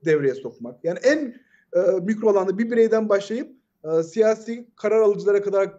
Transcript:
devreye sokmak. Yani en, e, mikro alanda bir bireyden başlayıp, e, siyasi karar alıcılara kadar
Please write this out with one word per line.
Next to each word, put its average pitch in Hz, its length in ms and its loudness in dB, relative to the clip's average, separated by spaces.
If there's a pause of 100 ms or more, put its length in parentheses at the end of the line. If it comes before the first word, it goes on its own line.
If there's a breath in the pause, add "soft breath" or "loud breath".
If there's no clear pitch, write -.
devreye 143 300 2
sokmak. - 500 -14
Yani 170 180 -4
en, 285 320 0 (420 soft breath)
e, 175 40 2 (220)
mikro 214 260 -2
alanda 190 300 2
bir 226 120 -2
bireyden 226 380 2
başlayıp, 214 480 -2 (280)
e, 160 180 0
siyasi 220 640 -2 (100)
karar 214 240 0
alıcılara 202 420 2
kadar 196 360 0